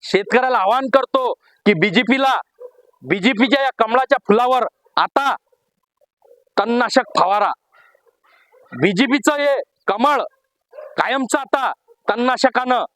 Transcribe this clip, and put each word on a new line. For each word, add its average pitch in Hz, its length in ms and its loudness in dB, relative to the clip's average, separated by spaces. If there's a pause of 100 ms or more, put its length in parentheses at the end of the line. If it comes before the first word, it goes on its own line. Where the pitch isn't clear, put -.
शेतकऱ्याला 240 560 -2
आवाहन 226 280 -2
करतो 254 480 0
की - 460 -4
बीजेपीला, 240 600 0 (680)
बीजेपीच्या 214 540 0
या 262 160 0
कमळाच्या 254 480 0
फुलावर 247 360 2 (340)
आता 254 400 0 (1200)
तणनाशक 233 600 0
फवारा. 196 320 2 (1200)
बीजेपीचं 220 600 0
हे 285 280 0 (260)
कमळ 240 360 0 (520)
कायमचं 247 640 -4
आता 262 340 -2 (380)
तणनाशकानं 247 760 0 (120)